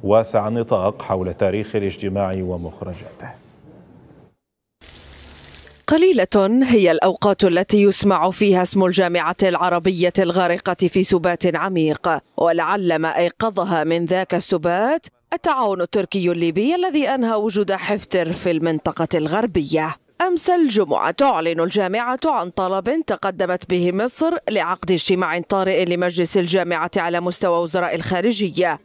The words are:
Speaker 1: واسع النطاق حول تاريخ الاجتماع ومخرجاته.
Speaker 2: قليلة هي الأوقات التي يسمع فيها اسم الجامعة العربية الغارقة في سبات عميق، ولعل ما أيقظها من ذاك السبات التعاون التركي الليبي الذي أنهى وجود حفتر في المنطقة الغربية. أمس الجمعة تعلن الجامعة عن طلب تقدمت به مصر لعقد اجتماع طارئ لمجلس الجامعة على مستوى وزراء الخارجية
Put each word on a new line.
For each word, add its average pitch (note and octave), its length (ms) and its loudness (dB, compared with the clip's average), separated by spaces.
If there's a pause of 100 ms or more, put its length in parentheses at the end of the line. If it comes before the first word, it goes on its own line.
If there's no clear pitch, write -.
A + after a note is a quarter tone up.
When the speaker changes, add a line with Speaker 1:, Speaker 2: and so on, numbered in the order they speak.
Speaker 1:
واسع G#2+ 440 2
النطاق A2 540 -2
حول F#2 320 -4
تاريخ G2+ 420 -2
الاجتماع G2 600 -2
ومخرجاته. F2+ 920 -10 (2500)
Speaker 2:
قليلة B3 760 4
هي G#3+ 280 4
الأوقات F#3+ 520 2
التي F#3+ 400 4
يسمع F#3+ 460 2
فيها F#3+ 320 2
اسم F#3 240 2
الجامعة F3 580 0
العربية F3 760 0
الغارقة F3+ 680 0
في F#3 160 2
سبات F3 520 0
عميق، D#3+ 640 0 (180)
ولعل E3+ 580 0
ما D#3+ 220 -2
أيقظها F3 680 -2
من E3 220 -2
ذاك F#3 300 -2
السبات F#3+ 720 -2 (260)
التعاون B3+ 480 -2
التركي F#3 500 -2
الليبي E3+ 440 0
الذي E4+ 320 0
أنهى A#3 280 0
وجود G#3 360 0
حفتر F#3 600 -2
في F3+ 180 -2
المنطقة D#3+ 640 -2
الغربية. D#3 800 -2 (260)
أمس F4+ 280 0
الجمعة G#3+ 640 2
تعلن E3+ 480 0
الجامعة G#3 680 -2
عن A3+ 240 0
طلب F#3+ 400 -2 (180)
تقدمت F#3 640 -4
به F3+ 220 2
مصر B3+ 460 -2 (120)
لعقد F3+ 420 -2
اجتماع F3 480 0
طارئ F#3 460 0
لمجلس F3 520 0
الجامعة F3 600 0
على E3+ 220 0
مستوى F3 440 0
وزراء F3 320 -2
الخارجية F3+ 880 -2